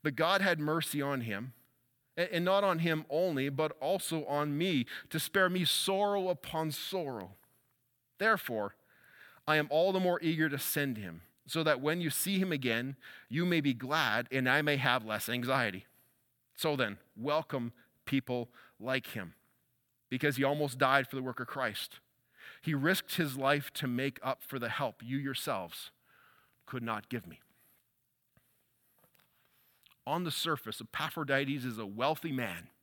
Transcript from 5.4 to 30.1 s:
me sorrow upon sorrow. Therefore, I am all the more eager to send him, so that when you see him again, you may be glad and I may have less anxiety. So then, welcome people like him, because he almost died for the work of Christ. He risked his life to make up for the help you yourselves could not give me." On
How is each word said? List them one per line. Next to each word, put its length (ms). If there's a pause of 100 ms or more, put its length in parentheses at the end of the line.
me 160
sorrow 600
upon 420
sorrow. 600 (840)
Therefore, 600 (680)
I 100
am 120
all 240
the 80
more 220
eager 260
to 100
send 380
him, 240 (260)
so 180
that 180
when 180
you 80
see 300
him 120
again, 460 (320)
you 160
may 160
be 140
glad 580
and 160
I 140
may 160
have 260
less 240
anxiety. 560 (680)
So 220
then, 200 (180)
welcome 600 (320)
people 420 (320)
like 280
him, 260 (720)
because 280
he 80
almost 340
died 300
for 80
the 60
work 180
of 60
Christ. 540 (640)
He 120
risked 400
his 220
life 380
to 120
make 380
up 180
for 160
the 100
help 360
you 140
yourselves 720 (720)
could 180
not 260
give 180
me." 140 (2750)
On 200